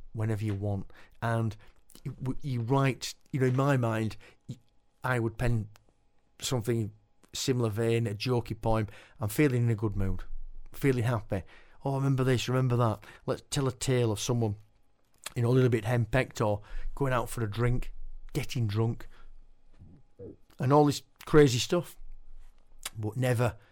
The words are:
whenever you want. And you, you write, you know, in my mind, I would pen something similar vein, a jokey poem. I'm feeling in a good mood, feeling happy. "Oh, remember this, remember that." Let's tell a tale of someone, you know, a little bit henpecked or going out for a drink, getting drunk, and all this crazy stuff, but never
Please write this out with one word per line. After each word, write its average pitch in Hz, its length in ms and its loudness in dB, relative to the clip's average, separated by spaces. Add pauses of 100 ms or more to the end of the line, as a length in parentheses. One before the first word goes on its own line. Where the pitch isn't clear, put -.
(120)
whenever 110 320 -2
you 104 100 0
want. 98 320 -2 (360)
And 113 340 -2 (460)
you, 127 120 -10 (280)
you 127 180 -4
write, 135 540 0 (180)
you 135 80 0
know, 131 60 4
in 127 100 2
my 139 200 4
mind, 113 400 0 (840)
I 127 160 0
would 113 180 -2
pen 117 320 0 (720)
something 113 520 -2 (420)
similar 120 360 0
vein, 117 360 2
a 104 80 -4
jokey 117 460 -2
poem. 110 260 2 (340)
I'm 107 80 -2
feeling 123 360 2
in 117 60 2
a 113 40 2
good 104 220 -2
mood, 113 260 0 (500)
feeling 127 320 0
happy. 107 380 -2 (420)
"Oh, 139 120 -2
remember 135 280 2
this, 127 240 2
remember 127 280 2
that." 117 240 2 (260)
Let's 127 240 -2
tell 139 180 0
a 123 40 -2
tale 120 400 0
of 104 80 -4
someone, 117 360 0 (800)
you 123 60 0
know, 117 60 2
a 120 40 4
little 127 160 6
bit 113 160 2
henpecked 120 560 0
or 104 200 2 (340)
going 135 180 0
out 120 160 0
for - 140 -6
a 104 80 -2
drink, 123 420 0 (400)
getting 120 340 -2
drunk, 113 400 -2 (1500)
and 131 140 2
all 147 140 8
this - 160 0 (220)
crazy 143 340 6
stuff, - 380 -2 (1000)
but 107 180 -6
never 123 380 2 (180)